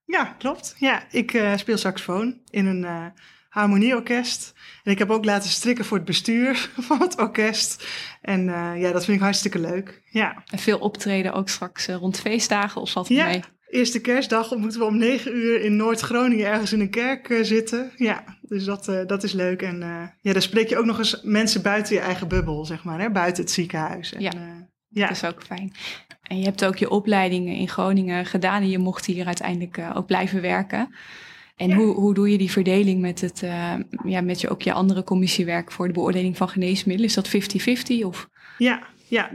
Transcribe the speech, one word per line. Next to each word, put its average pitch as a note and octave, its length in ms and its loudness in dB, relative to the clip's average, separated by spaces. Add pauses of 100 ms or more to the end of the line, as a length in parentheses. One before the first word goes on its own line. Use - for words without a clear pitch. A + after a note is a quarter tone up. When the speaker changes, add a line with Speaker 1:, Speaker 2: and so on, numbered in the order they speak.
Speaker 1:
Ja, E4 200 0
klopt. - 540 -8
Ja, C4 320 2
ik, A#3 240 -2
eh, G#3 220 2
speel G#3 200 0
saxofoon G3+ 640 -2 (100)
in G3 160 2
een, F#3 180 0
eh, E3+ 220 -6 (420)
harmonieorkest. A#3 1040 2 (300)
En G3+ 100 2
ik G3 60 2
heb G3+ 120 2
ook A3 140 2
laten G3+ 260 2
strikken A#3+ 340 0
voor G#3+ 120 -2
het E3+ 100 -2
bestuur A#3+ 640 0
<laughs> - 180 -8
van C#4+ 100 4
het F4+ 180 2
orkest. - 720 0 (340)
En, F#3 280 0
eh, F3 320 -4
ja, F3+ 120 2
dat F3 120 0
vind G3+ 120 2
ik G3 60 2
hartstikke G3 360 0
leuk. F3 520 -6
Ja. G#3+ 400 -2
Speaker 2:
En F#3+ 80 -6
veel G#3 200 2
optreden G3 540 -2
ook F#3+ 160 -2
straks, - 400 -6
eh, F#3 80 -4
rond F#3 240 -2
feestdagen G#3 600 0
of G3 100 -6
valt F3+ 180 -4
het B3 80 6
Speaker 1:
Ja, D#4 100 4
Speaker 2:
mee? F3+ 160 0 (260)
Speaker 1:
eerste A#3+ 320 0
kerstdag A#3+ 560 0
moeten A3 240 -2
we A3+ 60 2
om G#3+ 100 2
negen A#3 400 2
uur A#3 240 2
in G#3 160 2
Noord-Groningen A3+ 720 2
ergens G#3+ 260 0
in A3 80 2
een G3 100 0
kerk, C4 380 -2
eh, A3+ 140 2
zitten. A3 540 0
Ja, A3 280 0 (160)
dus G3 240 -4
dat, G3 240 -6
eh, F#3+ 180 -2
dat G3 160 -2
is G#3 100 -2
leuk. F#3 300 0
En, F3 200 -6
eh, E3+ 200 -8 (180)
ja, G3 120 2
daar F#3+ 100 4
spreek A3 260 2
je A3+ 100 2
ook A#3 60 2
nog A3+ 140 2
eens A3 240 -2
mensen G#3+ 400 2
buiten G#3 320 0
je F3+ 60 4
eigen F3+ 280 -4
bubbel, D#3 360 0
zeg D#3+ 200 -10
maar, E3 160 -6
hè, A3+ 100 -2
buiten F3+ 320 0
het F3 100 -4
ziekenhuis. E3+ 600 -4
En, - 100 -8
Speaker 2:
Ja, F#3 100 -2
Speaker 1:
eh, F3 80 -10 (480)
ja. G3+ 180 0
Speaker 2:
dat F#3 100 -2
is - 80 -8
ook E3+ 180 -6
fijn. F#3+ 300 -10 (500)
En F#3+ 160 -6
je F#3+ 60 -2
hebt G3 200 0
ook F#3+ 120 2
je - 140 0
opleidingen F#3+ 640 2
in F#3 140 -2
Groningen F#3 580 0
gedaan F#3+ 360 0
en F#3+ 80 0
je F#3 80 0
mocht F#3 280 -2
hier F3+ 200 -2
uiteindelijk, F3 500 -4
eh, E3+ 180 -8
ook F#3 120 -4
blijven F#3+ 340 0
werken. F#3+ 540 -2 (640)
En F3+ 120 0
Speaker 1:
Ja. F#3 80 6
Speaker 2:
hoe, G#3+ 180 6
hoe G3+ 200 4
doe G3+ 160 4
je G#3 80 6
die F#3 120 4
verdeling F#3+ 500 4
met F3+ 200 -2
het, F3+ 220 -4
eh, F3 320 -4 (300)
ja, F#3 160 0
met F3+ 200 -2
je, - 80 -2
ook - 140 -4
je F3+ 100 0
andere F#3+ 320 2
commissiewerk F3 680 0
voor F3+ 140 -4
de F3+ 60 0
beoordeling F3+ 440 0
van F#3 120 0
geneesmiddelen? F#3+ 600 0
Is A3 60 0
dat G3 140 0
fifty G3 300 0
fifty A#3+ 440 0
of? F3+ 260 -6 (300)
Speaker 1:
Ja, A#3+ 280 2 (220)
ja, A3+ 260 0